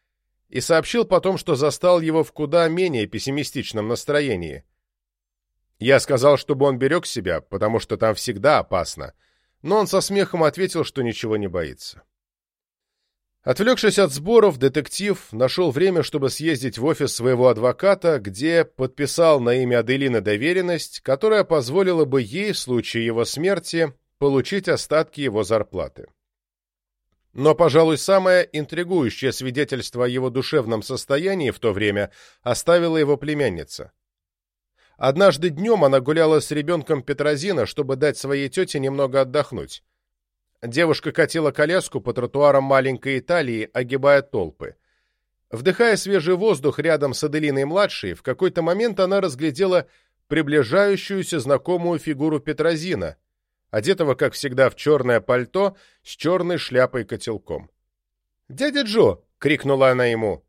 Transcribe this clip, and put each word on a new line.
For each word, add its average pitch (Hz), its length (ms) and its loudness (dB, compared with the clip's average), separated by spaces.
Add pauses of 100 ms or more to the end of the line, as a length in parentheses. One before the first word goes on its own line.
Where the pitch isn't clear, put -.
(500)
и - 100 -8
сообщил 165 460 0
потом, 185 320 0
что - 180 -2
застал 160 460 2
его 156 240 0
в - 80 -12
куда 160 340 0
менее 160 400 -2
пессимистичном 113 800 -6
настроении. 110 800 -4 (1120)
«Я 127 220 4
сказал, 143 360 4
чтобы 139 280 0
он 135 120 0
берёг 135 280 0
себя, 90 340 -4
потому 104 400 -2
что - 180 -4
там 110 180 0
всегда 120 440 0
опасно», 80 540 -4 (480)
но 175 160 0
он 208 100 0
со 190 140 0
смехом 190 420 -2
ответил, 175 400 0
что 139 200 -6
ничего 110 340 -2
не 101 100 -4
боится. 82 560 -8 (1400)
Отвлёкшись 208 540 2
от 190 140 4
сборов, 180 460 4
детектив 147 760 -2
нашёл 131 400 0
время, 165 320 2
чтобы 135 260 -2
съездить 135 480 -4
в 113 80 -4
офис 151 300 -2
своего 127 320 2
адвоката, 135 720 2
где 135 460 0
подписал 143 720 2
на 120 160 2
имя 123 240 2
Аделины 127 400 0
доверенность, 156 800 -2
которая 202 440 2
позволила 165 640 2
бы 135 160 2
ей, 165 300 -6
в - 80 -6
случае 117 460 -2
его 117 180 0
смерти, 165 680 -2 (260)
получить 143 480 0
остатки 151 540 -2
его 110 220 0
зарплаты. 92 640 -4 (1300)
Но, 147 200 4
пожалуй, 160 460 4
самое 185 520 2
интригующее 151 800 -2
свидетельство 127 720 -4
о - 20 0
его 127 240 -2
душевном 117 500 -2
состоянии 147 720 -2
в - 80 -18
то 113 120 0
время 101 400 0 (300)
оставила 170 560 2
его 147 180 4
племянница. 127 760 -4 (1080)
Однажды 156 520 2
днём 185 340 0
она 135 160 4
гуляла 156 400 2
с - 100 -4
ребёнком 151 540 -2
Петрозино, 147 640 -2
чтобы 135 280 -4
дать 135 220 0
своей 139 320 -4
тёте 175 300 -4
немного 135 420 0
отдохнуть. 127 640 -4 (800)
Девушка 147 480 -2
катила 151 400 0
коляску 151 500 -2
по 120 120 -6
тротуарам 139 500 2
маленькой 135 560 0
Италии, 123 520 -2
огибая 135 520 2
толпы. 90 520 -8 (760)
Вдыхая 185 440 2
свежий 185 380 0
воздух 175 460 0
рядом 147 340 0
с - 100 -6
Аделиной-младшей, 147 920 -2
в - 80 -18
какой-то 170 400 -2
момент 196 360 0
она 190 220 2
разглядела 160 640 -2 (420)
приближающуюся 165 1120 0
знакомую 170 600 0
фигуру 151 400 -2
Петрозино, 151 800 -4 (520)
одетого, 143 460 0
как 127 180 -2
всегда, 127 380 2
в - 40 -20
чёрное 123 460 2
пальто 185 560 -2 (240)
с - 80 -20
чёрной 175 480 -2
шляпой-котелком. 117 1120 -4 (800)
«Дядя 269 320 -2
Джо!» 208 380 2 (180)
крикнула 135 540 2
она 123 160 2
ему. 110 420 -2